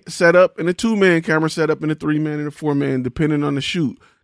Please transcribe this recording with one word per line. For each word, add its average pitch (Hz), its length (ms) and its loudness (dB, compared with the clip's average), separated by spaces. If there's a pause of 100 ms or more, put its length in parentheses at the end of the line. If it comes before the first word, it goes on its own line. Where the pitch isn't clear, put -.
setup 180 520 4
and 160 80 -2
a 180 60 0
two-man 190 480 2
camera 156 300 0
setup 156 320 -2
and 156 80 -2
a 151 40 -2
three-man 151 440 -4
and 147 80 -8
a 147 40 -10
four-man, 139 520 -2
depending 147 400 -2
on 143 100 -2
the 135 80 -4
shoot. 147 360 -4 (260)